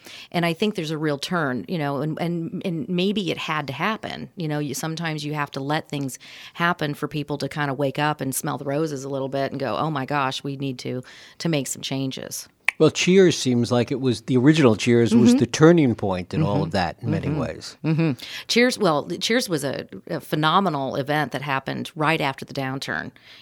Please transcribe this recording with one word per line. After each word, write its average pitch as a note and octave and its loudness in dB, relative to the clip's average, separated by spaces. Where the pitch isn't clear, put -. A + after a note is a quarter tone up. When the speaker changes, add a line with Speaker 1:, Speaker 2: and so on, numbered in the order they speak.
Speaker 1:
And F3 0
I E3+ 0
think G#3 -2
there's D#3+ -6
a D#3 -4
real D3 0
turn, C#3 -2
you F3+ -4
know, C#3+ -2
and, D#3 -4
and, E3+ -4
and E3 -4
maybe F#3 0
it - -4
had D#3 -4
to C#3 -8
happen. F3+ -6
You F3 -6
know, D3+ -2
you, C#3+ -4
sometimes D#3+ -6
you D3 -6
have D3 -4
to C#3 -8
let D3 -2
things C#3+ -6
happen E3+ -2
for C#3+ -6
people D3 -6
to C#3+ -6
kinda C#3+ -4
wake C3+ -2
up D3+ -2
and C3+ -4
smell C#3+ -4
the C#3 -12
roses C#3+ -4
a C3+ -12
little C#3 -4
bit C#3 -2
and - -8
go, A#2+ -2
"Oh D3+ 0
my C3+ -4
gosh, C3+ -2
we C#3 -6
need C3+ -6
to, B2+ -6
to - -2
make D3 0
some - -10
changes." - -6
Speaker 2:
Well, D#3 6
Cheers F3+ 6
seems A#2+ 2
like A#2+ 2
it B2 -4
was, B2 0
the C3+ 0
original C3+ 8
Cheers A#2 4
was A3+ 8
Speaker 1:
Mm-hmm. B3 6
Speaker 2:
the B2+ 4
turning D#3 6
point F#2 -2
in B2 2
all G2+ 2
of F#2+ 0
Speaker 1:
Mm-hmm. - -
Speaker 2:
that F2 -2
in A#2+ -2
many C#3+ -2
Speaker 1:
Mm-hmm. D3+ -2
Speaker 2:
ways. - -8
Speaker 1:
Mm-hmm. D#3+ 2
Cheers, B3 2
well, D#3+ 2
the - -8
Cheers A#3+ -2
was D#3 -2
a, C#3 -6
a D#3+ -6
phenomenal D#3 0
event C#3+ -2
that C3+ -6
happened C3+ -6
right D#3 0
after C#3 -4
the - -16
downturn C3 -6